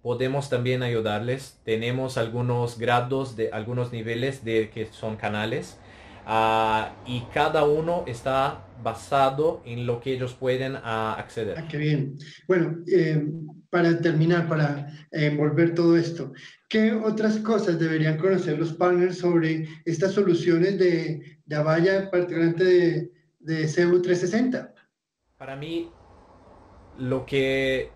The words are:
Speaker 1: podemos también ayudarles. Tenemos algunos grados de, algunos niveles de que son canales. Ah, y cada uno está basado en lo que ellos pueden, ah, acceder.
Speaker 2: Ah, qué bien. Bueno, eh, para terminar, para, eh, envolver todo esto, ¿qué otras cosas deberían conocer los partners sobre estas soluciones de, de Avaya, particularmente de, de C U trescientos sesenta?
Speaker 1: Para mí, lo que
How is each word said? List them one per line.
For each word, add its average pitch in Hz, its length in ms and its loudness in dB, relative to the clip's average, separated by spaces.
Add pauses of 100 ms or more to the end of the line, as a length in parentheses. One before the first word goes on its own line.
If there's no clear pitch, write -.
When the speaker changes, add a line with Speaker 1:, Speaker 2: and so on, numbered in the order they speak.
Speaker 1:
podemos 131 480 -2
también 127 340 0
ayudarles. 117 800 -2
Tenemos 123 540 -2
algunos 120 640 -2
grados 123 580 0
de, 110 160 -2
algunos 120 400 -6
niveles 117 500 -4
de 110 280 0
que 110 160 -8
son 110 280 -8
canales. 110 640 -6 (460)
Ah, 110 720 2 (100)
y 123 160 -6 (120)
cada 156 300 2
uno 160 440 0
está 135 600 -2 (160)
basado 139 800 0
en 120 220 -8
lo 120 160 -2
que 131 120 -4
ellos 127 200 -6
pueden, 131 500 -2
ah, 110 340 -2
acceder. 104 400 -6
Speaker 2:
Ah, 160 120 -10
qué 151 80 -6
bien. 151 400 0 (300)
Bueno, 165 300 2 (100)
eh, 156 380 2 (440)
para 170 320 2
terminar, 165 480 2
para, 143 380 -2 (240)
eh, 151 160 0
envolver 151 460 2
todo 170 220 4
esto, 139 380 -2 (340)
¿qué 220 240 2
otras 214 460 0
cosas 185 420 0
deberían 156 380 2
conocer 175 420 0
los 160 140 -2
partners 180 460 2
sobre 160 480 2 (180)
estas 190 280 0
soluciones 175 640 2
de, 160 680 0
de 151 100 -6
Avaya, 170 560 2
particularmente 165 520 0
de, 170 480 4 (280)
de 156 280 -4
C 175 180 2
U 180 160 4
trescientos 180 300 0
sesenta? 247 420 -2 (640)
Speaker 1:
Para 135 180 -12
mí, 165 340 -8 (1080)
lo 127 280 -4
que 135 720 0